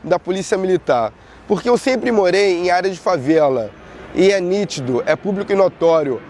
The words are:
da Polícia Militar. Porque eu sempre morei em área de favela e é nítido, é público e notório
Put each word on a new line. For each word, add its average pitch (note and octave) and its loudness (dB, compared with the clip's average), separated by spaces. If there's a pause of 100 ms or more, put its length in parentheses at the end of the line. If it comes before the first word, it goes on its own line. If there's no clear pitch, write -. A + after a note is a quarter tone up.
da E3+ 0
Polícia F#3+ -4
Militar. D#3 0 (340)
Porque G#3 -2
eu A#3+ 4
sempre B3+ 0
morei F#3+ 2
em F3+ -2
área F3+ 0
de F3+ -8
favela C#3+ 0 (420)
e F#3+ 4
é F#3+ 0
nítido, F3 -4
é D#3 2
público G3 -4
e - 2
notório D#3+ 0